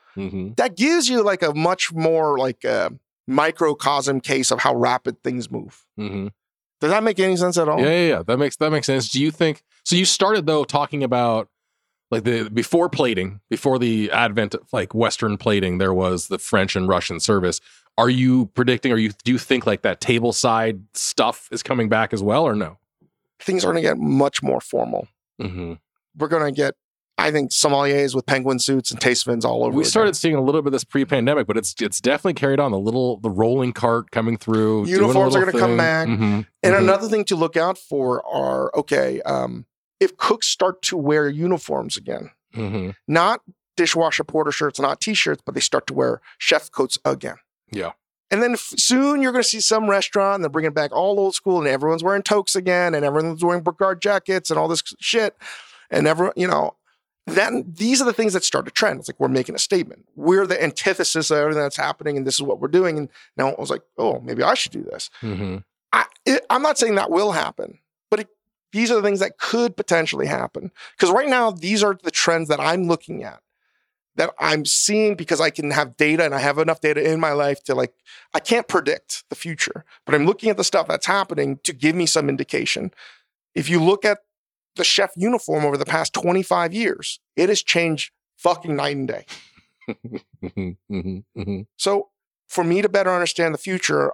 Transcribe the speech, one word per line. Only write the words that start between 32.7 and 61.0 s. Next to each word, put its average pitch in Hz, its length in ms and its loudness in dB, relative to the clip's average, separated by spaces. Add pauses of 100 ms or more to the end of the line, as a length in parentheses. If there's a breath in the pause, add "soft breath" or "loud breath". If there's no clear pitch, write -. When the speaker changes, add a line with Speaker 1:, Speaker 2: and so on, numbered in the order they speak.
Speaker 1:
The 98 80 0
little, 120 380 0
the 110 120 -4
rolling 117 440 2
cart 117 380 0
coming 117 260 0
through, 110 480 2
doing 175 120 0
a - 60 4
Speaker 2:
Uniforms - 320 4
are - 40 6
Speaker 1:
little - 120 2
Speaker 2:
gonna - 100 0
come - 100 4
Speaker 1:
thing. - 60 2
Speaker 2:
back. 160 300 2
Speaker 1:
Mm-hmm. 110 160 0
Speaker 2:
And 104 220 0 (180)
Speaker 1:
Mm-hmm. 190 200 4
Speaker 2:
another 202 260 2
thing 214 160 0
to 190 100 0
look 160 220 -2
out 180 200 0
for 127 480 -2
are, 131 500 -2
okay, 139 480 0
um, 123 420 -4 (340)
if 190 180 2
cooks - 300 0
start 185 360 -2
to 185 140 -2
wear 151 320 2
uniforms 151 680 -2
again, - 340 -10 (240)
Speaker 1:
Mm-hmm. 101 360 -6 (160)
Speaker 2:
not 175 340 4 (360)
dishwasher 165 460 0
porter 151 280 -2
shirts, 147 280 -4
not 139 220 0
t-shirts, 156 440 -2
but 135 80 -8
they - 80 -4
start - 260 0
to - 60 -10
wear 127 280 0 (160 loud breath)
chef - 340 0
coats - 340 -2
again. 135 300 -4 (360)
Speaker 1:
Yeah. 92 200 -6 (400)
Speaker 2:
And 208 100 2
then 240 120 2
f-, - 240 -8
soon 277 440 2
you're 262 100 2
gonna 247 120 2
see 220 180 -2
some 220 260 2
restaurant, 196 540 0
they're 160 80 -2
bringing 156 240 -2
back 151 180 -2
all 190 280 0
old 190 160 0
school, 185 240 0
and 151 80 0
everyone's 151 360 0
wearing 196 200 0
toques 202 320 0
again, 180 400 0
and 147 100 0
everyone's 156 400 -2
wearing 175 180 0
Bricard 180 380 -2
jackets 190 480 -2
and 156 100 0
all 160 80 0
this 165 140 -2 (180)
shit. 220 360 0 (560 loud breath)
And 147 160 2
everyone, 160 280 2
you 175 120 0
know, - 280 0 (500)
then 190 380 0 (140)
these 247 240 2
are 269 40 0
the 240 80 2
things 214 200 0
that 175 100 -2
start - 220 0
to - 60 -12
trend. 180 280 0
It's - 80 -14
like, - 120 -12
we're 135 100 2
making 131 260 0
a - 40 -4
statement. - 460 -2 (100)
We're 185 300 4
the 180 160 -2
antithesis 160 720 0